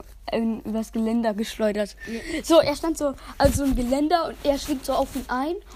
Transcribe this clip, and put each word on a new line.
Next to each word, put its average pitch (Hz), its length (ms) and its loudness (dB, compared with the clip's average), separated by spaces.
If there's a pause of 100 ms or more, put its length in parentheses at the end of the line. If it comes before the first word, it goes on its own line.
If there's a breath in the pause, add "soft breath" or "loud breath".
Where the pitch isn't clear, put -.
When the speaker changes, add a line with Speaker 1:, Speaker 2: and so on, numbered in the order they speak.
(320)
Speaker 1:
ähm, 226 300 0
übers 220 300 -4
Geländer 226 420 0
geschleudert. 208 640 -2 (120)
Speaker 2:
Ja. 233 360 -6
Speaker 1:
So, 320 160 8
er 285 160 4
stand 330 220 -2
so 285 160 -2 (240 loud breath)
an 269 160 6
so 269 100 0
einem 269 120 2
Geländer 294 520 2
und 226 160 -10
er 277 160 2
schlägt 277 260 -6
so 262 80 -2
auf 269 220 0
ihn 254 120 -4
ein 277 280 -2 (200)